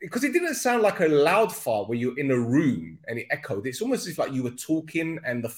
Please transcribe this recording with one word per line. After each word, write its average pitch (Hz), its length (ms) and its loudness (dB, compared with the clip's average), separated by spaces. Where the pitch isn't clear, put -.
'cause 247 180 -2
it 254 100 -2
didn't 339 180 0
sound 240 260 2
like 202 200 4
a 165 60 6
loud 208 220 4
fart 104 240 0
where 117 140 -2
you're 123 220 -2
in 135 80 2
a 123 80 4
room 135 280 2
and 117 140 -8
it - 60 -12
echoed. 101 300 -6
It's 127 140 -6
almost 240 240 -2
as 175 80 -10
if, - 40 -12
like, 139 200 -2
you 127 100 -2
were 123 100 -8
talking 160 380 -2
and 123 160 -4
the 113 140 -4